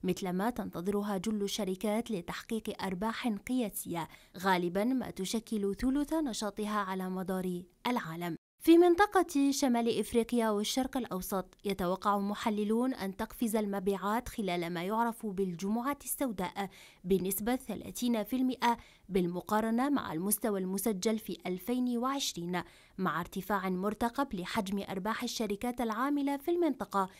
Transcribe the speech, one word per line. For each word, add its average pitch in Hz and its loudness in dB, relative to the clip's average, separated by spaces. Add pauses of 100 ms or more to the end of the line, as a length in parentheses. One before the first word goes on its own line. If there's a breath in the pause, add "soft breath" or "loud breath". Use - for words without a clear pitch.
مثلما 185 0
تنتظرها 202 -2
جل 214 -2
الشركات 208 -2
لتحقيق 214 -6
أرباح 190 -2
قياسية، 202 -4 (300 loud breath)
غالبًا 180 2
ما 247 0
تشكل 202 -2
ثلث 269 0
نشاطها 214 -2
على 190 -2
مدار 185 -2 (240)
العالم. 175 -2 (240)
في 330 10
منطقة 349 8
شمال 240 2
إفريقيا 226 2
والشرق 214 0
الأوسط، 185 -4 (100)
يتوقع 196 2
محللون 214 0
أن 190 -6
تقفز 226 -2
المبيعات 202 0
خلال 175 -2
ما 170 -4
يعرف 220 -2
بالجمعة 196 -2
السوداء 196 -4 (360 loud breath)
بنسبة 196 2
ثلاثين 226 -2
في 262 -2
المئة 247 2 (320 loud breath)
بالمقارنة 214 0
مع 277 0
المستوى 196 0
المسجل 196 0
في 208 -8
ألفين 240 -2
وعشرين، 202 -2 (360 loud breath)
مع 170 0
ارتفاع 190 -2
مرتقب 214 -2
لحجم 196 -4
أرباح 196 -4
الشركات 240 -4
العاملة 277 0
في 277 -4
المنطقة 262 2 (120)